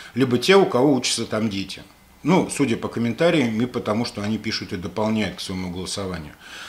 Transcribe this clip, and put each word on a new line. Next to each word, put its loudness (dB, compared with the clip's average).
либо 4
те, 6
у 8
кого 4
учатся 0
там -2
дети. -6
Ну, 4
судя 0
по -4
комментариям 2
и 2
потому, -2
что -8
они -2
пишут -6
и -4
дополняют -2
к -10
своему -6
голосованию. -8